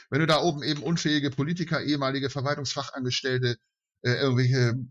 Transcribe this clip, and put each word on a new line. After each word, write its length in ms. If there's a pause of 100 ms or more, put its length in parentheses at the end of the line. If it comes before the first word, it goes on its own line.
wenn 100
du 80
da 140
oben 200
eben 220
unfähige 460
Politiker, 520
ehemalige 480
Verwaltungsfachangestellte, 1300 (440)
äh, 120
irgendwelche, 640 (160)